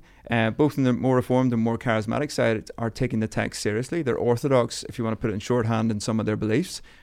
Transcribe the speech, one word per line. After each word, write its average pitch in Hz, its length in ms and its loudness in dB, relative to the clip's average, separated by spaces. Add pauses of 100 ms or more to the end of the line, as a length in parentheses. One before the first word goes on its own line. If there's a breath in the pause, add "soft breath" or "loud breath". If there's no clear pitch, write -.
(300 soft breath)
uh, 113 220 2
both 147 260 2
in 135 60 2
the 127 100 4
more 127 220 2
reformed 127 380 2
and 113 100 2
more 113 160 0
charismatic 117 500 -2
side 113 480 0
are 113 140 -4
taking 120 280 -2
the 110 80 0
text - 360 -4
seriously. 127 400 -2
They're 123 120 0
orthodox, 120 720 2
if - 120 -10
you 120 60 -2
want 110 120 0
to - 20 -10
put 113 120 -2
it - 20 -2
in 104 60 -4
shorthand, 113 500 2
in 104 100 -2
some 113 200 -2
of 107 80 -2
their 107 80 2
beliefs, 110 480 -2 (200 soft breath)